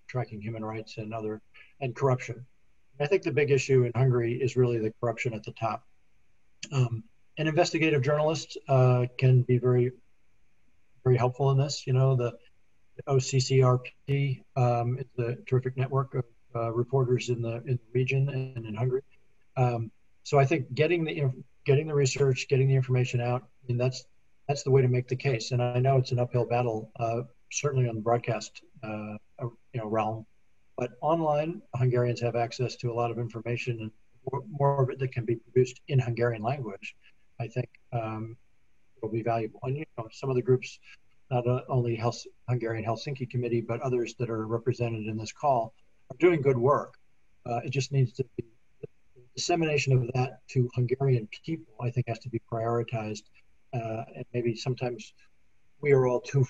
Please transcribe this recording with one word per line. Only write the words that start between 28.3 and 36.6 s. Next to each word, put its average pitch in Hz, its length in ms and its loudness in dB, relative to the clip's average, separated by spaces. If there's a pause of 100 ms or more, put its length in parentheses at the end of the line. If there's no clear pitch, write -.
uh, 107 340 -8 (240)
you - 400 -10
know, 107 60 -6
realm, 110 380 -2 (520)
but 123 140 -4 (100)
online, 160 600 0 (140)
Hungarians 123 460 2
have 117 140 -2
access 117 420 -2
to 120 140 -4
a - 20 -6
lot 117 180 0
of 113 80 -6
information 117 600 -6
and 110 100 -8 (400)
more, 127 180 -6
more 139 340 2
of 123 60 2
it 135 100 -8
that 131 120 -2
can 117 140 -6
be 117 100 0
produced - 520 0
in 139 120 2
Hungarian 117 440 0
language. 117 520 -6 (480)